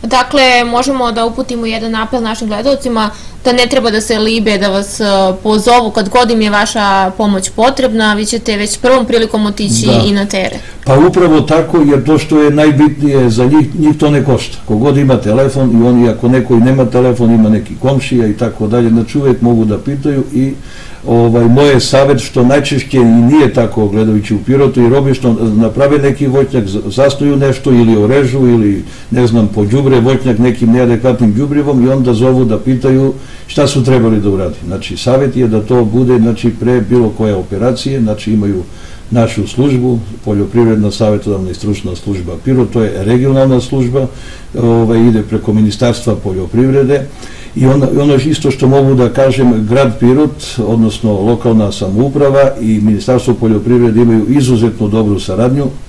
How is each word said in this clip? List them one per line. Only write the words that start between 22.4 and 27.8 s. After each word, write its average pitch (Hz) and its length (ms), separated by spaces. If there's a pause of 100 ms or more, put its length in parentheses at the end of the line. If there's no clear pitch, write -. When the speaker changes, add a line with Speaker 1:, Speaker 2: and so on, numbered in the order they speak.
Speaker 2:
najčešće 139 540
i 123 60
nije 117 480
tako 110 360
gledajući 107 460
u 101 120
Pirotu, 131 340
jer 120 140
obično 131 460
naprave 113 580
neki 139 280
voćnjak, 131 400
z-, 98 200
zastuju 139 500
nešto 135 360
ili 113 240